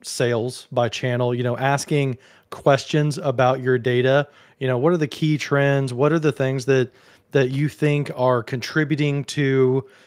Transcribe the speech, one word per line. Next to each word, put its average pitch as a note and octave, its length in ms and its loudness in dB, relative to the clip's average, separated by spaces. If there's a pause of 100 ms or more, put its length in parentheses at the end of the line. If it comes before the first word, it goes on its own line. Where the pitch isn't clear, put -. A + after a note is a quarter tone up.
sales A#2+ 680 -2
by A#2+ 160 0
channel, B2 480 -2
you B2 80 -4
know, B2 140 -2
asking C#3 640 -2 (320)
questions D3+ 640 0
about C3 440 0
your B2+ 180 2
data. B2+ 500 2 (300)
You C3+ 80 -4
know, B2+ 100 0
what D3 160 2
are F3+ 60 0
the D3+ 100 -2
key D3+ 300 0
trends? C#3 560 0
What C#3+ 180 2
are E3 60 2
the D3+ 140 0
things C3 340 -2
that, C3 240 2 (400)
that C3+ 200 2
you C#3 200 -2
think D3 440 -2
are B2+ 280 2
contributing C#3+ 800 -2
to, C3+ 640 0 (200)